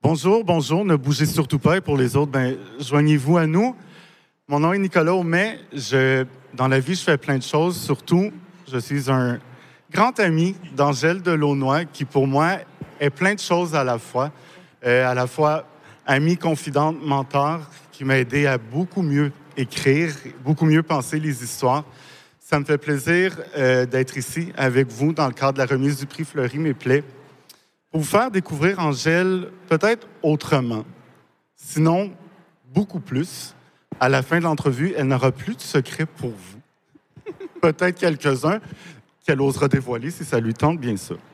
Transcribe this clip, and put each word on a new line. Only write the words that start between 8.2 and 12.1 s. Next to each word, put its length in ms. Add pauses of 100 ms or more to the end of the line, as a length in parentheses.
je 60
suis 320
un 300 (520)
grand 280
ami 360 (200)
d'Angèle 480
Delaunoy, 680
qui, 140
pour 220